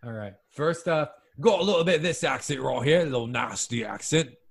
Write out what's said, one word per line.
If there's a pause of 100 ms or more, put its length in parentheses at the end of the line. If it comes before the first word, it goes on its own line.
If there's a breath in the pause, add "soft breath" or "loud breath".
All
right. (180)
First
up, (180)
got
a
little
bit
of
this
accent
right
here,
a
little
nasty
accent (200)